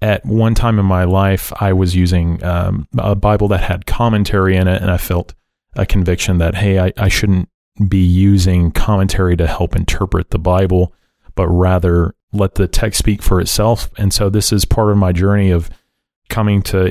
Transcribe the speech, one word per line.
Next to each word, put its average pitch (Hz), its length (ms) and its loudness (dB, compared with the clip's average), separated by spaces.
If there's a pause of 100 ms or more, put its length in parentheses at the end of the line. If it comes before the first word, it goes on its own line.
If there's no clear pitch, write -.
At 104 240 -2
one 113 300 0
time 113 240 2
in 98 60 2
my 92 180 2
life, 95 560 0
I 98 140 0
was 92 200 0
using, 87 480 0
um, 90 460 -4 (100)
a 101 180 0
Bible 104 340 0
that 95 120 0
had - 240 -4
commentary 101 720 0
in 92 140 2
it, 92 120 0
and - 80 -2
I 90 60 0
felt - 380 -4 (420)
a 104 100 -2
conviction 90 520 0
that, 85 180 0
hey, 95 240 0
I, 92 160 0
I 101 140 0
shouldn't 92 400 0 (360)
be 95 140 0
using 90 720 2
commentary 95 640 0
to 85 100 0
help - 300 -4
interpret 87 540 -2
the 85 100 -2
Bible, 90 540 0 (420)
but 87 140 -2
rather 87 680 2 (160)
let 101 240 -2
the 95 120 0
text - 320 0
speak 104 220 -2
for 90 200 2
itself. 110 560 -2
And 98 160 0
so 101 160 0
this 104 240 0
is 101 100 0
part 107 280 0
of 101 60 2
my 92 140 2
journey 98 400 2
of 85 180 -2 (600)
coming 104 320 0
to 92 300 0